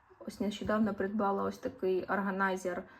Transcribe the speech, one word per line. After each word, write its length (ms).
ось 200
нещодавно 540
придбала 500
ось 140
такий 480
органайзер, 720
е, 60